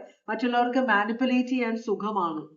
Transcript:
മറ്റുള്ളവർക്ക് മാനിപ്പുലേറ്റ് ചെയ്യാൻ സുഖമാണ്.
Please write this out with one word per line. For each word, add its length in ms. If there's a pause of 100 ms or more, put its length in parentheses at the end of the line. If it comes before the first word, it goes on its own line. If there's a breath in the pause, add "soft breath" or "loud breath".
(280 loud breath)
മറ്റുള്ളവർക്ക് 500
മാനിപ്പുലേറ്റ് 720
ചെയ്യാൻ 280
സുഖമാണ്. 680 (140)